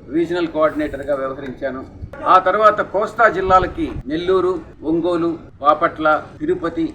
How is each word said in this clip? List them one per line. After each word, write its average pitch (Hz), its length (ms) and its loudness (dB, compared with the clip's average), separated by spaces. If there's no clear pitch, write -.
రీజనల్ 170 380 -2
కోఆర్డినేటర్గా 147 680 -2
వ్యవహరించాను, 135 720 -8
ఆ 185 140 8
తర్వాత 208 420 4
కోస్తా 208 480 2
జిల్లాలకి 185 640 2
నెల్లూరు, 180 520 0
ఒంగోలు, 165 560 -2
బాపట్ల, 156 640 2
తిరుపతి 165 560 -2